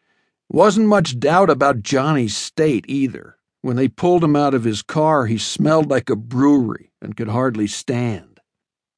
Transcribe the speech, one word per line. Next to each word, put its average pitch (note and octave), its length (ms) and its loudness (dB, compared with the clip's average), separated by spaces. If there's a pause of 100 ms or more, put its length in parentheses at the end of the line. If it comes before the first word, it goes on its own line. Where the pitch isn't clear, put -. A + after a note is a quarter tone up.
(500)
Wasn't G#3 380 4
much F#3 320 2
doubt E3+ 320 4
about C3+ 320 0
Johnny's C3+ 520 0
state D3+ 520 -2
either. A#2+ 500 -6 (240)
When B2+ 140 -4
they C3 120 2
pulled F3 360 0
him D3+ 120 2
out C#3+ 200 2
of A#2+ 80 -2
his A2 180 -2
car, D#3 460 0
he A2 100 -2
smelled D3+ 540 0
like C3 180 -2
a A#2+ 60 0
brewery B2 840 0
and - 160 -12
could A#2 120 -8
hardly A2 400 -2
stand. A#2+ 720 -6 (580)